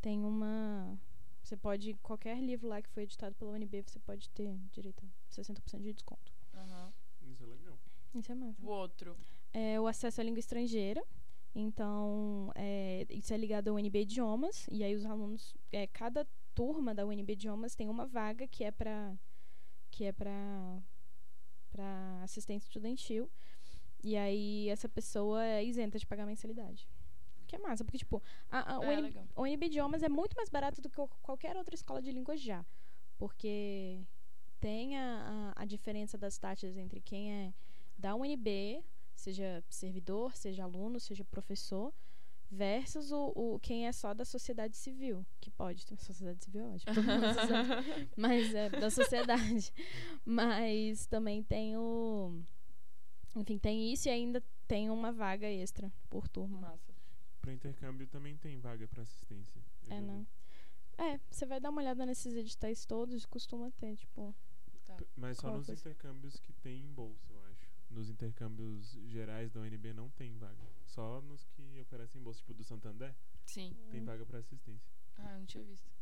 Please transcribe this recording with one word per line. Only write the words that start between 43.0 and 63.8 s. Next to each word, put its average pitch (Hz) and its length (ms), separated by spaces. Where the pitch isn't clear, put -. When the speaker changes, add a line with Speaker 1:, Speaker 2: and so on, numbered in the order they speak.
Speaker 1:
o, 285 240
o, 226 240
quem 233 280
é 240 40
só 214 220
da 226 100
sociedade 226 540
civil, 262 480
que - 80
pode 180 380
ter, 208 120
sociedade 180 440
civil, 202 180
é 226 140
ótimo, 208 180
todo 220 100
mundo 226 280
usa, 233 240
Speaker 2:
<laughs> - 100
Speaker 1:
mas 220 380
é 208 160
da 269 220
sociedade. 240 840
Mas 220 840
também 214 340
tem 220 340
o, 220 640
enfim, 214 220
tem 220 340
isso 262 160
e 269 40
ainda 240 320
tem 214 240
uma 226 200
vaga 208 380
extra 196 420
por 196 160
turma. 190 320
Speaker 2:
Massa. 165 340
Speaker 3:
Pro 131 100
intercâmbio 131 540
também 143 320
tem 147 220
vaga 117 280
pra 117 140
assistência, 104 580
eu - 60
Speaker 1:
É, 208 60
Speaker 3:
já - 20
Speaker 1:
né? 202 180
Speaker 3:
vi. - 840
Speaker 1:
É, 285 160
você - 160
vai 269 120
dar 285 120
uma 294 100
olhada 254 240
nesses 247 300
editais 220 500
todos, 233 400
costuma 240 460
ter, 220 260